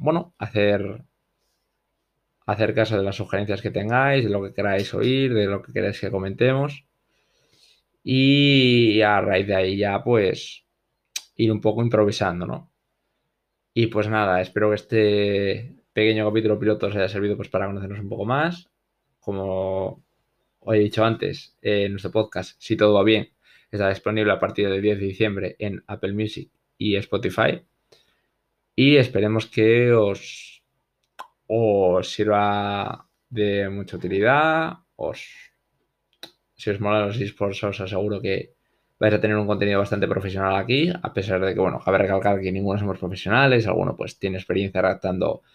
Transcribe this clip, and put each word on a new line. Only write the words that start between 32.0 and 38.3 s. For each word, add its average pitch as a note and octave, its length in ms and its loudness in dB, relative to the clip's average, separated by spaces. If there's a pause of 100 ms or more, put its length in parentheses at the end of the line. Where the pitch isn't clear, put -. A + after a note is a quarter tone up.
sirva G2+ 960 -2 (220)
de G2+ 400 -2
mucha F#2+ 300 -8
utilidad. C#3+ 800 0 (180)
Os, - 240 -8 (1300)
si - 160 -4
os G2+ 100 -4
molan G#2 280 0
los A2 120 -4
esports, G2+ 440 -4
os G2+ 180 -4
aseguro G2+ 400 -4
que F#2+ 320 -4 (440)